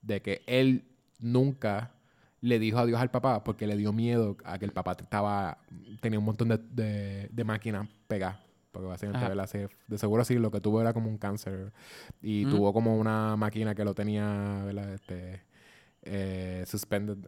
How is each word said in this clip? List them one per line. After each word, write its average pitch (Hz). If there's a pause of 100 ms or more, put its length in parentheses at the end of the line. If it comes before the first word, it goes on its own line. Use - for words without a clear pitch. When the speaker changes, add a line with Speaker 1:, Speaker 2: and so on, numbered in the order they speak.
Speaker 1:
de 104
que -
él 127 (340)
nunca 120 (480)
le 120
dijo 110
adiós 117
al 127
papá 123
porque 110
le 104
dio 104
miedo 113
a 87
que 98
el 101
papá 90
estaba, 101 (420)
tenía 110
un 104
montón 110
de, 113
de, 104
de 117
máquinas 107 (200)
pegadas. 95 (340)
Porque 92
básicamente, 101
Speaker 2:
Ajá. 95
Speaker 1:
¿verdad? 98
Sí, 104 (280)
de 107
seguro 110
sí, 123
lo 113
que 104
tuvo 107
era 113
como 113
un 107
cáncer. 98 (500)
Y 104
Speaker 2:
Ujú. 139
Speaker 1:
tuvo 101
como 113
una 110
máquina 107
que 104
lo 101
tenía, 104
¿verdad? 101
Este, 92 (680)
eh, 92
suspended, 104 (100)